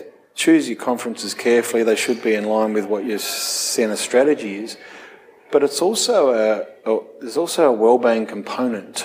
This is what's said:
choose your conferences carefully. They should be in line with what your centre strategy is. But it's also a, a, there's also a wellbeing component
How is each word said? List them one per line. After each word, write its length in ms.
choose 340
your 80
conferences 560
carefully. 500
They 140
should 260
be 120
in 100
line 300
with 120
what 200
your 120
centre 800
strategy 600
is. 200
But 140
it's 160
also 540
a, 320
a, 100
there's 180
also 320
a 20
wellbeing 540
component 680